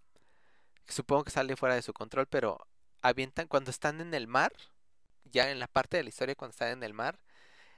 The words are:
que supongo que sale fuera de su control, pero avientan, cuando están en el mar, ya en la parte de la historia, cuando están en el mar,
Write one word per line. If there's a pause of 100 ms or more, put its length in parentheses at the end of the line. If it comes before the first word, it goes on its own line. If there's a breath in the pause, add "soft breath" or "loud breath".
(880)
que
supongo
que
sale
fuera
de
su
control,
pero (360)
avientan,
cuando
están
en
el
mar, (720)
ya
en
la
parte
de
la
historia,
cuando
están
en
el
mar, (580 soft breath)